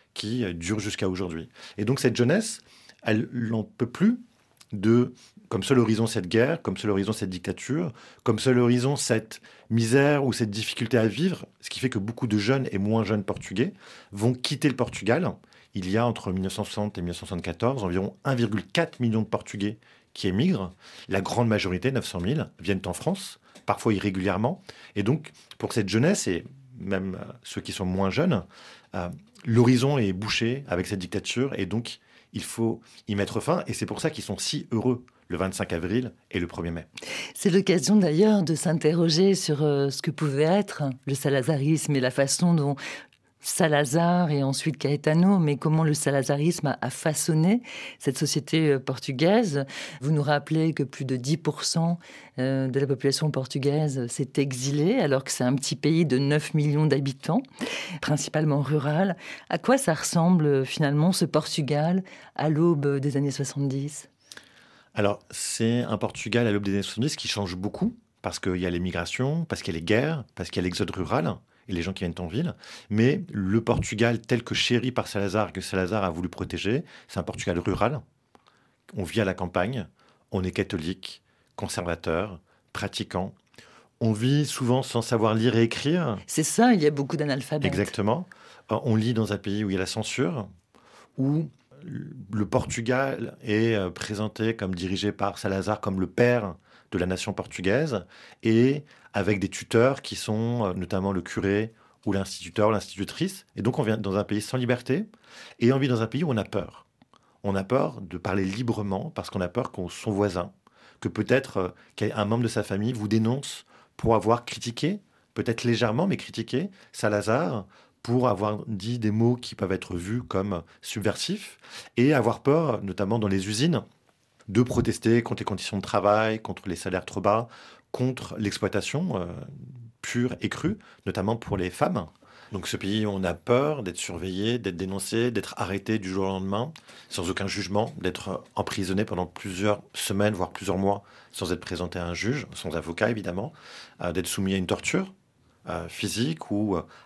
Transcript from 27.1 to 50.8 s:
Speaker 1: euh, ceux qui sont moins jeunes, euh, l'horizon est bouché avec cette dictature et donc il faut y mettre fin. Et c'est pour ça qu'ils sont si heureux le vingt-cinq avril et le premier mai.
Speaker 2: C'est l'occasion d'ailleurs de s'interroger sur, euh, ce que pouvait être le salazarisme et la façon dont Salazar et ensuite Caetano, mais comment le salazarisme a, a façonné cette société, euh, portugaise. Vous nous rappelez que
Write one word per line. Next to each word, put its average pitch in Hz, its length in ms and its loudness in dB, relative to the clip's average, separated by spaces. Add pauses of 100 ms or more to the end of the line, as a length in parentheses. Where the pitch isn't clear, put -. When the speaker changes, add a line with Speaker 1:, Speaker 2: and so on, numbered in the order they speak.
Speaker 1:
euh, - 120 -12 (120)
ceux - 160 -10
qui - 100 -8
sont 98 160 -4
moins 92 240 0
jeunes, 131 320 2 (540)
euh, 90 140 -4 (340)
l'horizon 123 520 4
est 104 160 2
bouché 113 540 -2
avec 92 220 -2
cette 101 100 -2
dictature 101 580 -4
et 95 100 -4
donc 110 340 -6 (320)
il 98 100 -6
faut 113 380 -2 (280)
y 107 60 -2
mettre 101 260 0
fin. 160 260 0
Et 117 60 -6
c'est - 140 -4
pour 110 140 -8
ça 160 100 0
qu'ils - 140 -8
sont 98 120 -6
si - 360 -6
heureux 117 320 0 (240)
le 90 80 -4
vingt-cinq 95 360 -2
avril 117 400 -2 (180)
et 101 100 -2
le 110 60 0
premier 85 240 -6
mai. 82 160 -8 (480)
Speaker 2:
C'est - 160 0
l'occasion 185 460 4
d'ailleurs 196 460 6
de 160 120 0
s'interroger 170 800 4
sur, 156 280 0
euh, 139 280 2
ce 135 120 -8
que - 80 -2
pouvait 151 340 0
être 190 400 2 (220)
le 139 80 -2
salazarisme 139 840 2
et 131 40 2
la 123 100 2
façon 143 440 4
dont 143 220 2 (640)
Salazar 160 920 4
et 143 100 2
ensuite 135 340 0
Caetano, 156 600 4
mais 151 180 4
comment 160 280 2
le 151 100 4
salazarisme 143 720 2
a, 135 140 0
a 151 100 -2
façonné 165 720 2 (380)
cette 135 180 -2
société, 156 540 2
euh, 131 80 2
portugaise. 143 840 2 (340)
Vous 135 100 -2
nous 151 120 4
rappelez 151 520 2
que - 80 0